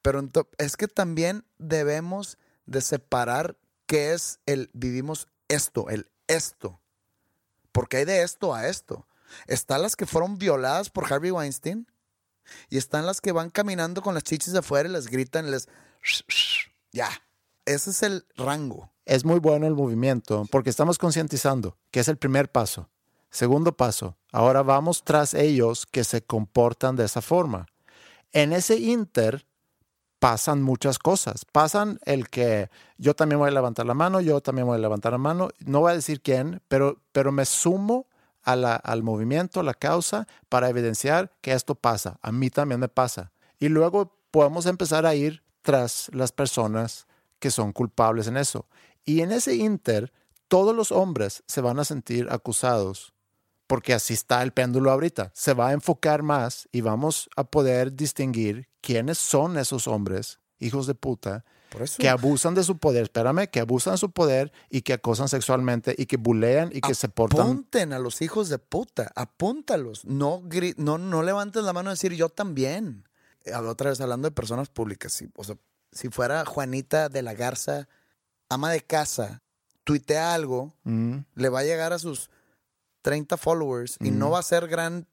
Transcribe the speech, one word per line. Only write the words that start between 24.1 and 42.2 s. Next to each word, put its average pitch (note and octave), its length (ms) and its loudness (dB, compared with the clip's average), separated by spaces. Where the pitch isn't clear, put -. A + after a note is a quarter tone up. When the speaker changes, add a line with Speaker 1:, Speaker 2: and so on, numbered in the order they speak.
Speaker 2:
ahora B2+ 320 6
vamos C#3+ 400 2
tras D3+ 300 2
ellos C#3 520 2
que B2 180 -2
se A2+ 200 -2
comportan A#2+ 720 2
de A#2 100 2
esa A2 160 -2
forma. C#3 440 0
En D3 220 4
ese F#3 240 2
inter G#3 680 0
pasan C3 420 4
muchas C3 380 0
cosas. E3+ 520 0
Pasan G#3 540 2
el C3+ 240 -2
que A2 400 0
yo C#3+ 180 2
también D3+ 240 2
voy C#3+ 100 4
a - 40 2
levantar A#2+ 320 0
la A#2+ 80 0
mano, F#3 280 2
yo D3+ 200 2
también B2+ 260 -2
voy A#2+ 80 2
a A2+ 60 0
levantar G#2+ 300 0
la B2 60 -2
mano. E3 320 0
No C#3+ 220 2
voy E3+ 100 6
a F3 40 2
decir D3+ 260 -4
quién, C#3+ 460 0
pero, C#3 340 2
pero C3+ 200 2
me C#3 140 0
sumo G3+ 640 0
a B2+ 120 2
la, B2 200 2
al A#2 280 -2
movimiento, B2 560 -2
a F3 40 -2
la C3 100 -2
causa, F3 540 -2
para B2+ 200 2
evidenciar B2 600 0
que C3 100 -4
esto C3 240 -2
pasa. G#2 460 -2